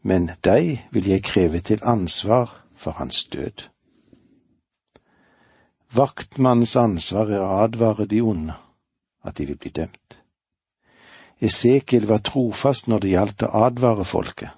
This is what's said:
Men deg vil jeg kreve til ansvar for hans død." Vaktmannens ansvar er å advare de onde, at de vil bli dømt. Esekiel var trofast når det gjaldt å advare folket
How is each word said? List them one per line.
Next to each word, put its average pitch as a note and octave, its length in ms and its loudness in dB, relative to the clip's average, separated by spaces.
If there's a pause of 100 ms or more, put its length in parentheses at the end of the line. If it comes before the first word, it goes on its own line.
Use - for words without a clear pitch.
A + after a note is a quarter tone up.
Men F2+ 280 0 (120)
deg C3 480 2
vil G2 180 -2
jeg F#2+ 140 2
kreve E2+ 360 0
til G#2 240 -2
ansvar A2+ 800 0 (120)
for - 160 -10
hans - 340 -6
død." - 420 -10 (2250)
Vaktmannens A#2+ 840 0
ansvar G#2 540 0
er G2+ 140 -2
å F#2+ 200 -2
advare A2+ 460 0
de G#2+ 120 0
onde, D#2+ 340 -4 (680)
at - 140 -12
de D2 80 -6
vil C#2+ 120 -10
bli - 120 -14
dømt. - 520 -12 (1200)
Esekiel A#2+ 680 4
var G#2 160 2
trofast C3 640 -2
når G#2+ 120 0
det G2 120 0
gjaldt G2+ 340 0
å - 60 -4 (140)
advare A#2+ 400 0
folket - 520 -6